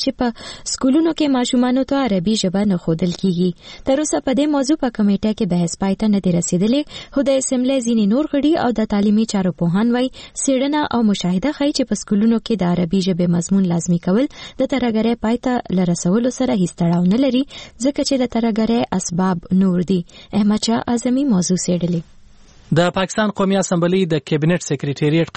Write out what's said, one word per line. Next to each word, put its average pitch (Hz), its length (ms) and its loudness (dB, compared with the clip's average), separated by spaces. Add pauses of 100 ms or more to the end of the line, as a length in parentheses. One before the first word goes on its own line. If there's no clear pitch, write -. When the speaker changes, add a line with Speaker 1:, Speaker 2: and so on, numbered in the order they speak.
Speaker 1:
چې 269 160 -2
په 247 80 0 (460)
سکولونو 320 440 2
کې 294 180 0
ماشومانو 247 540 0
ته 277 160 0
عربي 196 380 0
ژبه 190 260 0
نه 180 140 0
ښودل 170 280 0 (100)
کیږي. 180 280 0 (380)
تر 277 160 2
اوسه 302 240 -2
په 269 100 0
دې 285 160 2
موضوع 277 300 0
په 247 140 0
کمیټه 202 400 2
کې 226 160 0
بحث 175 280 0
پای 196 220 0
ته 220 100 2
نه 196 140 2
دی 180 100 2
رسېدلی، 208 440 0 (340)
خو 277 120 2
د 269 140 2
اسمبلی 262 360 0 (100)
ځینې 226 260 2
نور 302 200 0
غړي 294 200 2 (100)
او 247 60 0 (100)
د 214 140 0
تعلیمي 208 400 2
چارو 185 180 0 (120)
پوهان 202 320 2
وایي، 254 140 0 (340)
څېړنه 277 380 0 (140)
او 233 140 2
مشاهده 190 480 0
ښایي 285 200 0
چې 269 140 2
په 208 120 -4
سکولونو 220 420 2
کې - 80 -2 (100)
د - 0 - (120)
عربي 175 320 0
ژبې 180 280 0
مضمون 190 380 0
لازمي 170 340 0
کول 214 240 2
د - 320 -6
ترهګرۍ 233 520 0 (120)
پای 233 100 0 (120)
ته 247 40 0 (260)
له 175 120 2
رسولو 220 480 0
سره 254 220 0
هیڅ 175 180 0
تړاو 175 240 2 (100)
نه 247 120 2
لري، 262 180 0 (400)
ځکه 285 240 0
چې 277 160 0
د 240 140 -4
ترهګرۍ 226 440 0 (200)
اسباب 185 360 -2 (280)
نور 180 280 2
دي. 175 80 0 (380)
احمد 214 320 2
شاه 233 160 0
اعظمي 247 480 0
موضوع 180 320 0
څېړلې. 175 340 -2 (760)
Speaker 2:
د 175 180 2
پاکستان 202 420 0
قومي 196 220 2
اسمبلی 175 380 0 (140)
د 156 160 0
کابینټ 160 400 0
سکریټریټ 151 680 0